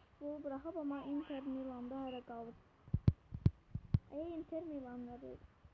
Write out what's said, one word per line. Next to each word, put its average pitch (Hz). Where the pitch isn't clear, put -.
futbolu 294
buraxıb, 285
amma 277
Inter 285
Milanda 262
hələ 254
qalıb. 233
Ey, 311
Inter 330
Milan 247
nədir? 254